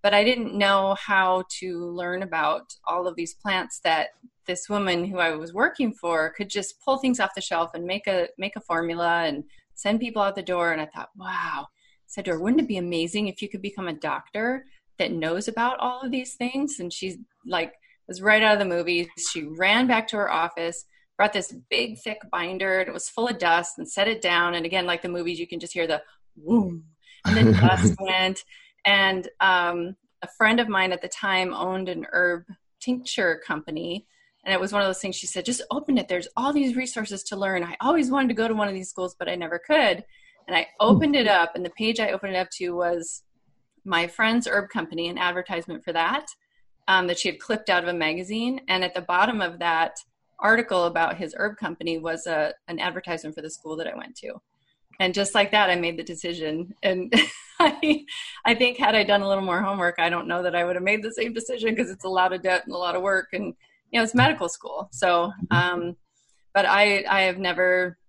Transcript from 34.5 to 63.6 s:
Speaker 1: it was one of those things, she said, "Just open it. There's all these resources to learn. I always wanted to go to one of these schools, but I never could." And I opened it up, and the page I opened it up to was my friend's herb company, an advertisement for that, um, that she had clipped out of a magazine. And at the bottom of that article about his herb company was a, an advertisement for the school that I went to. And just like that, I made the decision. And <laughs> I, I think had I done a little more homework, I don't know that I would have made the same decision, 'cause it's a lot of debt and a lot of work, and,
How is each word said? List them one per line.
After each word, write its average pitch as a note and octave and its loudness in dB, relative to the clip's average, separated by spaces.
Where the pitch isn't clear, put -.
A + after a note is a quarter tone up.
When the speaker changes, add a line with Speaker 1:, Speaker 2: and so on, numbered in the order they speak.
Speaker 1:
it F#3 2
was G3 -4
one G3+ 2
of G3 2
those F#3 -2
things, F#3+ -6
she - -10
said, F3+ -6
"Just B3 -4
open C#4+ 0
it. F#3+ 0
There's F3+ -2
all C4+ 0
these C#4 2
resources A3+ -6
to G#3 -8
learn. F#3+ 0
I E3+ -10
always C4+ 2
wanted C4+ 2
to A#3+ 0
go A3+ 0
to A3+ 0
one G#3 0
of G3 -4
these F#3 -8
schools, F3+ -6
but F3 -6
I F3 -2
never E3+ -6
could." A#3+ 4
And F3 2
I - 2
opened A3 6
it A#3 4
up, F3+ 4
and F3+ -6
the F3 -6
page A3 -2
I G#3 0
opened F#3+ -4
it F3+ 2
up F#3 -2
to F3 -4
was F3 -2
my F3 0
friend's A3+ 2
herb G3 -2
company, E3+ -4
an F3+ -8
advertisement F3+ -4
for E3+ -6
that, F#3 0
um, F#3 6
that F3 -2
she F3+ -2
had D#3+ -8
clipped G#3+ -4
out F3+ 4
of F3 -2
a F3 -2
magazine. F#3 -4
And F#3 0
at F3+ -4
the F3+ -4
bottom G3+ 2
of E3+ -4
that E3 0
article G#3 4
about E3+ 0
his E3+ -8
herb G#3 -4
company E3 -6
was E3 -6
a, D#3 0
an E3+ -8
advertisement E3+ -6
for E3 -12
the D#3 -12
school D#3 -12
that D#3+ -6
I - -8
went - -14
to. - -12
And F#3 0
just G3 -2
like - 4
that, G#3 4
I F3+ 4
made E3+ -2
the E3 -8
decision. E3+ -6
And F#3 -2
<laughs> - -20
I, D4+ 2
I A#3 4
think B3 0
had A3 2
I G#3 6
done G3+ 4
a G3 -2
little G3 2
more F3+ 0
homework, F#3+ 0
I E3+ 4
don't E3+ -4
know F3 -2
that F3 0
I F3 2
would F3 0
have F3+ -4
made G#3 0
the A3+ -8
same A3+ -4
decision, A3+ -2
'cause G#3 -2
it's F#3 -12
a F#3+ -4
lot F#3 2
of F3+ -6
debt F#3 0
and - -10
a F3+ -8
lot F3 -4
of F3+ -2
work, F#3+ 0
and, F#3 -6